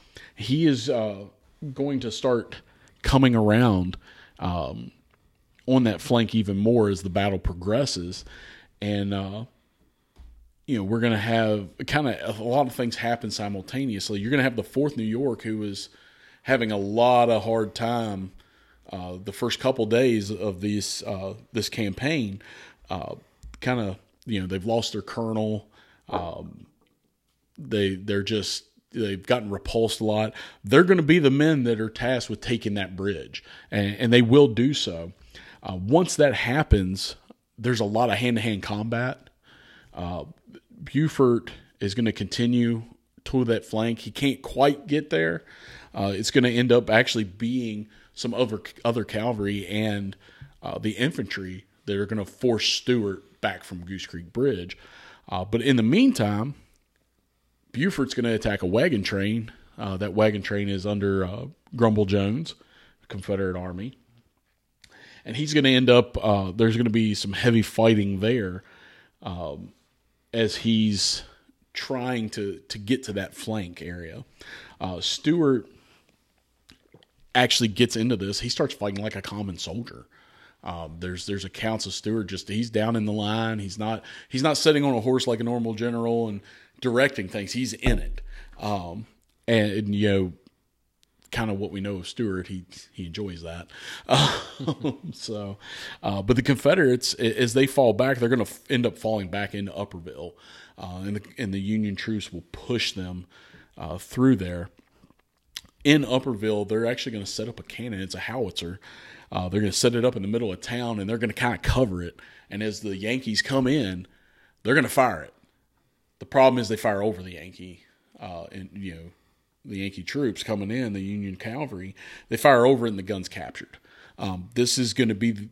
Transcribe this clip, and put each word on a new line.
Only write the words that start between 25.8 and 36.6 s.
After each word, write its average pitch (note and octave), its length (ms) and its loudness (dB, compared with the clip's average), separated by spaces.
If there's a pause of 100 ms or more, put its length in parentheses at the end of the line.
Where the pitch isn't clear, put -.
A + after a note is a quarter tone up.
Um, - 580 -8 (920)
they, G2+ 380 0
they're G2+ 260 -4
just G2+ 420 -4 (280)
they've G2 340 -4
gotten A#2 240 0
repulsed A2 500 -2
a A2 40 -2
lot. G#2+ 280 0 (320)
They're C3+ 200 8
gonna F3+ 180 4
be D#3 160 6
the E3+ 120 6
men D3 340 4
that A2+ 160 0
are A2 100 -4
tasked B2 400 -2
with G#2+ 100 -6
taking A2 340 -4
that F#2+ 220 -6
bridge, F2+ 480 -6 (260)
and, G#2 260 0
and A#2+ 160 2
they B2 100 10
will C3 260 8
do A#2+ 260 2
so. E2+ 380 -6 (500)
Uh, F#2+ 140 -6
once C3 400 4
that C#3+ 180 6
happens, G#2 800 2 (420)